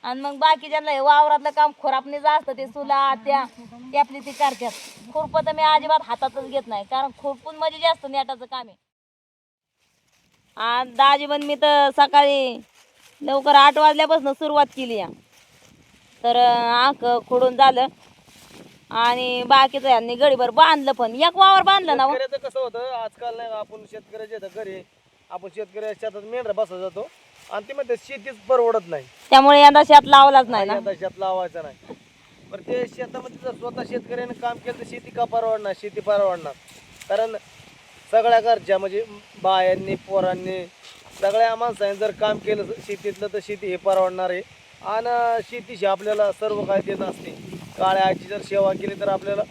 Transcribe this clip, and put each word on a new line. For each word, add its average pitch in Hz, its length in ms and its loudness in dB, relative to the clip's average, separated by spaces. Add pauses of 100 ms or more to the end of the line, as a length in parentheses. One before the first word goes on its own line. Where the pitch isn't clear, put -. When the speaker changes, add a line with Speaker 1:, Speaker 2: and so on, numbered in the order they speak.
Speaker 1:
आणि 254 180 -10
मग 285 160 -10
बाकीच्यांना 302 540 0
हे 277 80 -2
वावरातलं 294 500 4
काम 302 220 2 (100)
खुरापणीचं 277 480 -2
असतं, 302 240 -2
ते 262 140 -8
चुला 277 480 -2
त्या, 269 280 -2 (500)
ते 285 40 -2
आपली 277 220 -2
ती 269 120 -16
करतात. 247 400 -4 (420)
खुरपं 311 320 -4
तर 311 60 -4
मी 311 120 -4
अजिबात 311 400 2
हातातच 262 460 -8
घेत 262 180 -6
नाही, 208 240 -8
कारण 262 260 -4
खुरपून 277 380 -10
म्हणजे 320 220 -6
जास्त 330 320 -2
नेटाचं 262 360 -8
काम 247 220 -16
आहे. 185 80 -20 (1800)
आणि 240 340 -4
दाजी 277 340 2
पण 294 180 -4
मी 285 120 -4
तर 285 420 4
सकाळी 277 600 2 (640)
लवकर 285 340 2
आठ 285 220 6
वाजल्यापासून 302 560 2
सुरुवात 294 320 0 (100)
केली 247 200 -8
या, 185 120 -8 (1160)
तर, 240 120 2
अं, 240 340 2
आख 240 360 0 (220)
खोडून 254 280 0
झालं 262 300 6 (1080)
आणि 247 520 -2
बाकीचं 269 460 4
यांनी 233 260 2
गडीभर 254 340 2
बांधलं, 294 420 4
पण 240 240 -4
एक 339 220 0
वावर 381 260 6
बांधलं 370 340 2
ना 269 60 0
हो. 277 100 0
Speaker 2:
शेतकऱ्याचं 269 340 -6
कसं 262 120 -8
होतं 247 340 -8
आजकाल 233 440 -12
नाही 233 120 -12
का, 214 100 -10
आपण 208 320 -16
शेतकऱ्याचे 214 440 -18
इथं 196 200 -16
घरी, 190 260 -14 (480)
आपण 180 260 -16
शेतकऱ्याच्या 214 540 -12
शेतात 202 200 -18
मेंढरा 233 240 -8
बसत 185 200 -6
जातो 185 340 -10 (440)
आणि 208 160 -10
ते 269 60 -14
म्हणते 254 240 -6
शेतीच 254 400 -16 (100)
परवडत 233 400 0
नाही, 147 180 -10 (240)
Speaker 1:
त्यामुळे 277 320 8
यंदा 294 220 10
शेत 294 240 8
लावलाच 277 400 8
नाही 214 180 -2
ना. 208 100 -4
Speaker 2:
यंदा 202 180 -6
शेत 180 260 -10
लावायचं 180 440 -6
नाही. - 320 -20 (540)
बरं, 196 120 -16
ते 247 260 -6
शेतामध्ये 254 560 -14
जर 254 120 -10
स्वतः 240 340 -12
शेतकऱ्याने 240 440 -10
काम 240 240 -8
केलं 240 220 -12
तर 240 100 -14
शेती 240 220 -18
का 214 120 -4
परवडणार? 220 580 -4
शेती 202 200 -12
परवडणार, 185 520 -2 (560)
कारण 220 260 -2 (760)
सगळ्या 226 300 4
घरच्या 196 360 0
म्हणजे 196 280 -6 (380)
बायांनी, 190 520 0
पोरांनी, 185 680 -6 (560)
सगळ्या 220 340 0
माणसांनी 208 400 -4
जर 208 160 -4
काम 214 260 -4
केलं 208 260 -6 (220)
शेतीतलं 202 480 -10
तर 208 100 -6
शेती 208 240 -12
हे 180 80 -6
परवडणार 185 540 -2
आहे. 180 120 -6 (440)
आणि 233 640 -2
शेतीशी 220 360 -10
आपल्याला 208 460 -2
सर्व 208 340 -6
काय 196 160 -2
देत 196 200 -8
असते, - 300 -10 (460)
काळ्या 190 280 0
आईची 190 180 -2
जर 202 180 -12
सेवा 196 320 -2
केली 190 260 -10
तर 196 80 -4
आपल्याला 196 440 -4